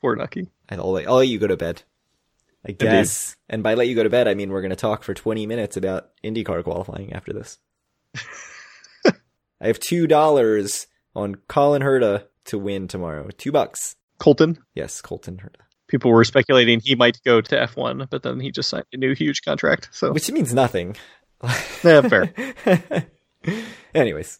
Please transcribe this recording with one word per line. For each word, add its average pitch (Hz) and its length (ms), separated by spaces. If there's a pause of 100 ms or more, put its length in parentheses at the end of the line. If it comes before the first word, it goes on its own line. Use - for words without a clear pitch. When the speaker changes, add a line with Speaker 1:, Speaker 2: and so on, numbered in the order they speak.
Speaker 1:
Poor 120 160
Nucky. - 320 (220)
Speaker 2:
And 92 100
I'll 92 120
let, 90 140
I'll 127 100
let 131 100
you 117 140
go 104 80
to 92 80
bed. 82 260 (800)
I - 60
Speaker 1:
Indeed. - 80
Speaker 2:
guess. - 580 (120)
And 110 160
by 110 100
let 120 140
you 127 80
go 113 80
to 107 60
bed, 120 180
I 98 60
mean 98 160
we're 95 120
gonna 92 140
talk 107 260
for 104 100
twenty 110 320
minutes 110 320
about 95 340 (120)
IndyCar 107 400
qualifying 90 500
after - 200
this. - 320
Speaker 1:
<laughs> - 40 (1900)
Speaker 2:
I - 60
have 113 120
two 170 280
dollars 131 800 (280)
on 101 220 (100)
Colin 143 360
Herta 123 420 (220)
to 107 120
win 98 300
tomorrow. 82 480
Two 135 160
bucks. - 440 (220)
Speaker 1:
Colton? 156 400 (160)
Speaker 2:
Yes, - 280
Colton - 340
Herta. - 280 (220)
Speaker 1:
People 123 240
were 113 140
speculating 120 580
he 135 120
might 120 280
go 117 200
to 127 180
F 120 160
one, 131 340
but 135 120
then 127 180
he 135 100
just 131 200
signed - 220
a 127 40
new 131 180
huge 143 280
contract. - 500
So - 200
Speaker 2:
Which 160 200
means 165 220
nothing. 104 420 (440)
<laughs> - 60 (380)
Speaker 1:
Yeah, 156 180
fair. 107 300 (320)
Speaker 2:
<laughs> 185 440 (840)
Anyways. 95 460